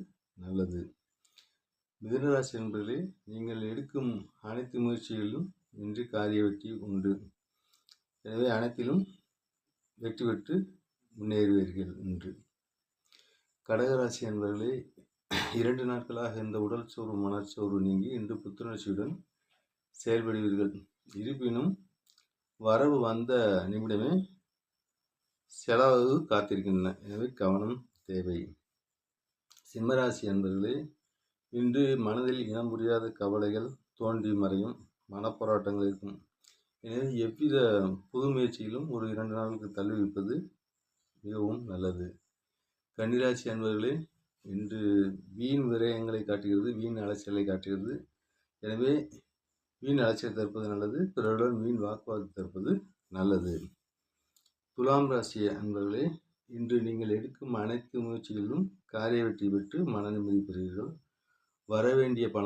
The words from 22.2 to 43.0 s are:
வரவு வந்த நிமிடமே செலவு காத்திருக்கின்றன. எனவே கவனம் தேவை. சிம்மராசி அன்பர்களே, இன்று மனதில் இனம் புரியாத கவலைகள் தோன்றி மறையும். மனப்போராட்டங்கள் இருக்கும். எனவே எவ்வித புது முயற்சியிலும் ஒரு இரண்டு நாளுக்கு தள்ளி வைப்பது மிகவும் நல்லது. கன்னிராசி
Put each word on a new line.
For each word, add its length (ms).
வரவு 380
வந்த 240
நிமிடமே 480
செலவு 500
காத்திருக்கின்றன. 640
எனவே 240
கவனம் 380
தேவை. 300
சிம்மராசி 600
அன்பர்களே, 440
இன்று 320
மனதில் 500
இனம் 220
புரியாத 360
கவலைகள் 480
தோன்றி 420
மறையும். 340
மனப்போராட்டங்கள் 800
இருக்கும். 300
எனவே 220
எவ்வித 300
புது 200
முயற்சியிலும் 680
ஒரு 160
இரண்டு 260
நாளுக்கு 400
தள்ளி 180
வைப்பது 400
மிகவும் 400
நல்லது. 440
கன்னிராசி 560